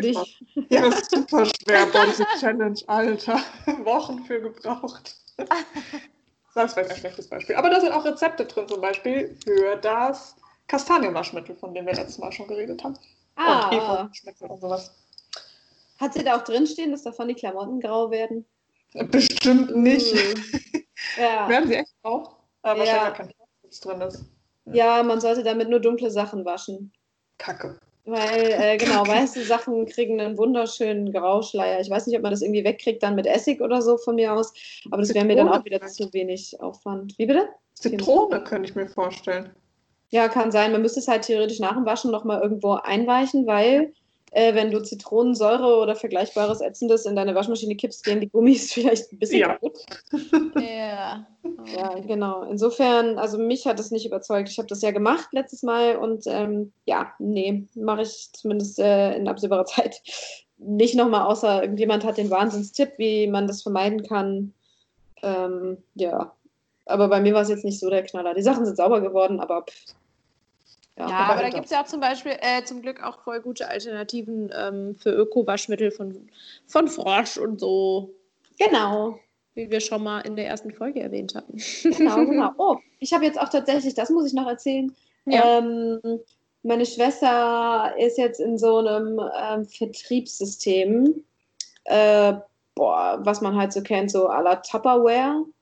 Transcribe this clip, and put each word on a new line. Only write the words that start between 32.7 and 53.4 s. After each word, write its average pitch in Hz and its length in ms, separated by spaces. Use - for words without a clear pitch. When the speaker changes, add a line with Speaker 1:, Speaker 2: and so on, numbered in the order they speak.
Speaker 2:
dann 202 120
mit 196 120
Essig 247 340
oder 247 220
so 233 140
von 233 180
mir 226 180
aus, 220 200
aber 202 140
das 208 100
wäre 208 120
mir 214 100
dann - 100
Speaker 1:
Zitrone - 160
Speaker 2:
auch - 40
wieder 196 140
Speaker 1:
vielleicht. 196 160
Speaker 2:
zu 196 180
wenig 185 480
Aufwand. 196 580
Wie 226 80
bitte? 339 200
Speaker 1:
Zitrone 254 680
könnte 190 260
ich - 60
mir 190 120
vorstellen. 185 640
Speaker 2:
Ja, 226 200
kann 226 220
sein. 214 200
Man 220 100
müsste 233 180
es 247 80
halt 226 160
theoretisch 220 360
nach 196 140
dem 247 120
Waschen 214 260
noch 214 120
mal 214 180
irgendwo 202 320
einweichen, 247 720
weil, 247 460
äh, 226 240
wenn 220 160
du 214 100
Zitronensäure 226 1000
oder 214 140
vergleichbares 208 640
Ätzendes 226 440
in 202 100
deine 196 200
Waschmaschine 208 400
kippst, - 280
gehen 208 180
die 202 80
Gummis 233 440
<laughs> - 0
vielleicht 233 380
ein 202 80
bisschen 359 200
Speaker 1:
Ja. 370 140
Speaker 2:
kaputt. - 320
Speaker 3:
Ja. 214 680
Speaker 2:
Ja, 190 140
genau. 202 380
Insofern, 233 760
also 214 220
mich 240 260